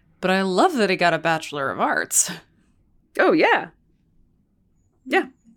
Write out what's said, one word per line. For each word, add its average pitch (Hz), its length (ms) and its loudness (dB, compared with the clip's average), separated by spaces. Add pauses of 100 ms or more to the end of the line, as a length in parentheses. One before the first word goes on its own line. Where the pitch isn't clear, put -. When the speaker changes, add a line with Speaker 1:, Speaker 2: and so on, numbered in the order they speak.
(200)
Speaker 1:
but 185 100 -2
I 190 120 0
love 214 340 2
that 208 140 2
he 185 60 2
got 170 160 2
a 160 60 -2
Bachelor 156 520 -4
of 120 100 -6
Arts. - 500 -2 (880)
Speaker 2:
Oh, 349 140 4
yeah. 175 380 2 (1400)
Yeah. 269 200 0 (300)